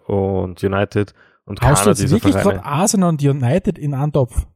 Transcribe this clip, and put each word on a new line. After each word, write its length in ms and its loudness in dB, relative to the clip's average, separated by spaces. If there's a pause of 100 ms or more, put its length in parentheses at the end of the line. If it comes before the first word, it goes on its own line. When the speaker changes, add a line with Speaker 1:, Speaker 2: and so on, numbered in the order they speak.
Speaker 1:
und 560 -2
United. 500 -2 (320)
Und 160 -10
Speaker 2:
Hast 80 2
du 60 4
Speaker 1:
keiner 160 4
Speaker 2:
jetzt 100 0
Speaker 1:
dieser 160 2
Speaker 2:
wirklich 160 2
Speaker 1:
Vereine 280 0
Speaker 2:
grad 40 -14
Arsenal 440 0
und 140 -2
United 540 0
in 160 -6
einen 180 -4
Topf? 440 -2